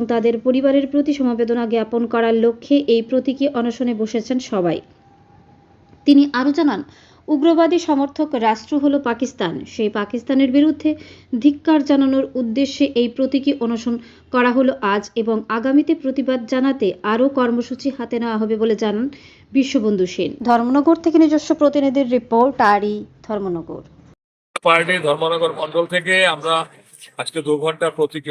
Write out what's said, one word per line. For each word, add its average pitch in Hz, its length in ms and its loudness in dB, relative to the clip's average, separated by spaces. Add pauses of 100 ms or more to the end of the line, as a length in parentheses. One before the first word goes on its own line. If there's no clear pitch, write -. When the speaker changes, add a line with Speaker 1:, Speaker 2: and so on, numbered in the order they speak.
Speaker 1:
তাদের 233 340 0
পরিবারের 269 480 2
প্রতি 285 260 0
সমবেদনা 240 580 -2
জ্ঞাপন 226 360 -2
করার 226 360 2
লক্ষ্যে 233 320 0 (120)
এই 233 160 4
প্রতীকী 262 420 -2 (140)
অনশনে 240 360 -2
বসেছেন 220 420 -4 (140)
সবাই। 175 280 0 (1300)
তিনি 285 160 6 (100)
আরও 262 180 0
জানান, 277 300 0 (460)
উগ্রবাদী 330 520 2
সমর্থক 294 500 -2 (180)
রাষ্ট্র 220 260 -2 (100)
হলো 285 140 2 (120)
পাকিস্তান। 226 440 -4 (120)
সেই 214 240 -4
পাকিস্তানের 240 600 -2
বিরুদ্ধে 302 380 2 (540)
ধিক্কার 294 360 2 (100)
জানানোর 269 360 2 (100)
উদ্দেশ্যে 254 500 -2 (100)
এই 240 200 2
প্রতীকী 269 360 0 (100)
অনশন 233 340 -2 (360)
করা 254 260 2
হলো 262 160 2 (200)
আজ 208 100 -2 (120)
এবং 226 220 -2 (120)
আগামীতে 269 460 0
প্রতিবাদ 262 440 -4 (120)
জানাতে 262 360 0 (160)
আরও 226 260 0
কর্মসূচি 247 580 -2 (100)
হাতে 240 220 -8
নেওয়া 226 220 -2
হবে 220 160 -2
বলে 220 180 0
জানান 214 300 -2 (460)
বিশ্ববন্ধু 214 640 0
সেন। 170 180 -4 (180)
ধর্মনগর 262 540 4
থেকে 330 200 2
নিজস্ব 302 320 2
প্রতিনিধির 277 600 2
রিপোর্ট, 240 400 2 (180)
আরই 208 220 0 (280)
ধর্মনগর। 175 580 -6 (840)
Speaker 2:
পার্টি 170 300 4 (120)
ধর্মনগর 160 520 0
মণ্ডল 160 340 -2
থেকে 180 200 0 (200)
আমরা 156 220 -2 (680)
আজকে 143 260 -8
দু 151 60 2 (100)
ঘন্টা 160 240 -2 (100)
প্রতীকী 151 340 -4